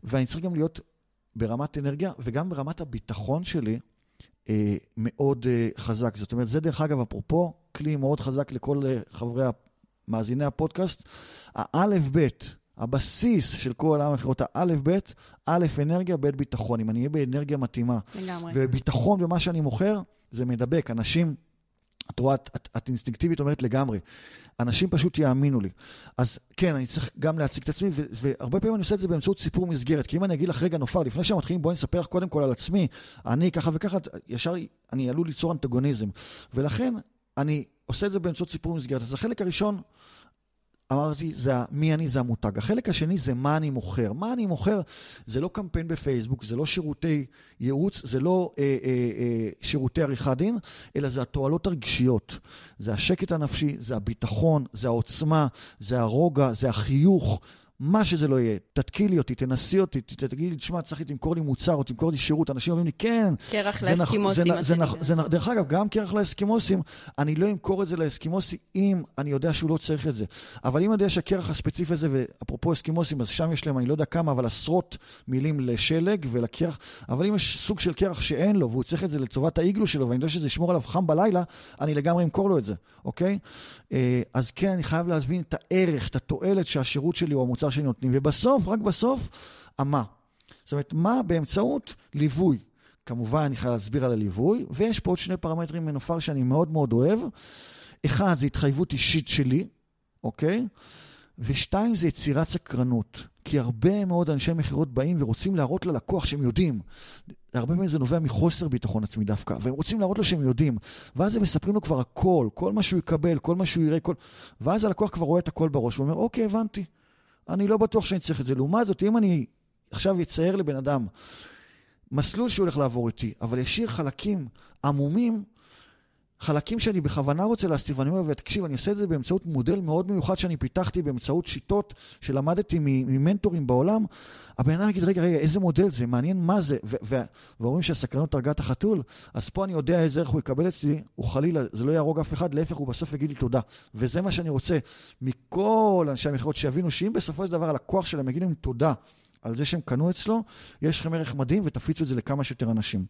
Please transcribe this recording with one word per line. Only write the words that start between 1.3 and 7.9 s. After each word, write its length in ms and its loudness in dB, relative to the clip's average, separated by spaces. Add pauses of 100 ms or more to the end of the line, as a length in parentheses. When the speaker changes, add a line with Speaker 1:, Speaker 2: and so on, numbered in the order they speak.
Speaker 1:
ברמת 420 -4
אנרגיה, 420 -2
וגם 300 -4
ברמת 320 -6
הביטחון 640 -6
שלי, 360 -2 (680)
אה, 260 2 (220)
מאוד, 520 0
אה, 280 2
חזק. 400 -2
זאת 140 -8
אומרת, 160 -2
זה 120 0
דרך 220 -2
אגב, 180 0
אפרופו, 540 -2 (220)
כלי 200 -2